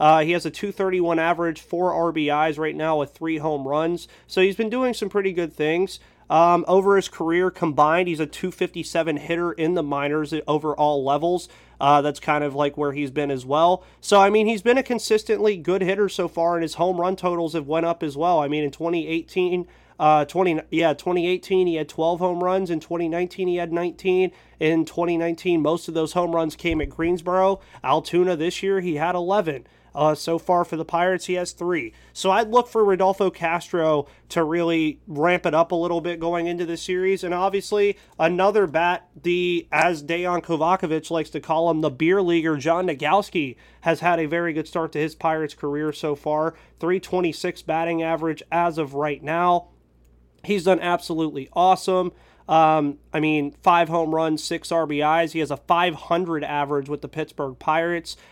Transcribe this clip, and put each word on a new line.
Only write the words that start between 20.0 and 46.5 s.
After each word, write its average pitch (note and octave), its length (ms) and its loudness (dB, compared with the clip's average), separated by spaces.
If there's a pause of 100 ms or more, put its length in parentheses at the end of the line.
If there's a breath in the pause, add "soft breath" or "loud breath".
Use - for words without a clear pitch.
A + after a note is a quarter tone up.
uh, D#3 240 4
twenty, F3 360 0 (100)
yeah, D#3+ 240 2
twenty F3+ 340 -2
eighteen, F#3 400 0
he E3 80 0
had D#3 120 -6
twelve E3 300 -2
home F3+ 240 -2
runs. F#3 260 0
In E3 120 -4
twenty E3+ 280 -4
nineteen, F3+ 380 -4
he F3+ 100 0
had E3+ 160 -4
nineteen. F3+ 600 0 (260 soft breath)
In E3 260 2
twenty E3+ 320 -2
nineteen, E3 460 0
most D#3+ 240 0
of E3 80 -8
those D#3+ 200 -2
home F3 200 0
runs E3 220 -2
came D#3+ 240 -2
at D3+ 100 -4
Greensboro. F3+ 680 0 (240 loud breath)
Altoona E3+ 500 0
this E3 260 -4
year, G3 200 0
he F3 160 -2
had E3 180 -2
eleven. F3 520 -2 (300 soft breath)
Uh, D3+ 160 4
so E3 280 -2
far F3 240 2
for E3+ 120 -6
the D#3+ 80 -4
Pirates, F3 420 0
he F3+ 80 -2
has F3+ 180 -4
three. E3+ 400 -4 (200 soft breath)
So F#3+ 200 0
I'd A3 160 2
look A#3+ 180 4
for A3 180 2
Rodolfo F#3+ 460 2
Castro E3 800 0 (220 soft breath)
to E3+ 120 0
really D#3+ 640 0
ramp E3+ 400 0
it D#3+ 80 0
up E3 160 4
a F3+ 60 0
little E3+ 240 0
bit E3+ 180 -4
going E3+ 300 -2
into F3 180 -4
this E3 160 -6
series. F#3 400 0
And F3 100 -4
obviously, G3 640 0 (220 soft breath)
another F#3 480 2
bat, E3+ 400 0 (160)
the, F3 480 0
as D#3+ 320 2
Dejan E3+ 400 -2
Kovacevic D#3+ 720 0
likes D#3+ 180 -4
to D#3+ 80 -8
call E3 320 0
him, D#3 100 0
the D3+ 120 0
beer E3 280 2
leaguer, E3+ 360 2
John E3 320 0
Nogowski, D3+ 640 -2 (280 soft breath)
has E3 180 0
had E3+ 180 2
a E3 80 -2
very E3+ 260 -2
good D3+ 140 -4
start D#3+ 280 -4
to D#3 40 -4
his D3+ 160 -2
Pirates D#3+ 400 -4
career D3+ 380 -4
so D3 240 -4
far. D#3 400 -4 (240 soft breath)